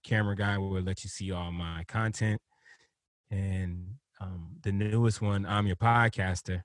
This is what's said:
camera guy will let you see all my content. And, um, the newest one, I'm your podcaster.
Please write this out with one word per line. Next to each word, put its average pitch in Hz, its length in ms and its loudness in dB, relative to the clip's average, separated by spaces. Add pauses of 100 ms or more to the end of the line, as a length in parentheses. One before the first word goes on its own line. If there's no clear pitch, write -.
camera 104 320 2
guy 101 220 2
will 98 220 -2
let 95 220 -2
you 98 80 -10
see 95 220 -6
all 87 180 -4
my 85 380 -6
content. 110 520 0 (920)
And, 95 600 -2 (260)
um, 92 420 -10
the 101 80 -2
newest 107 500 2
one, 101 240 0
I'm 101 220 2
your 92 100 2
podcaster. 101 880 2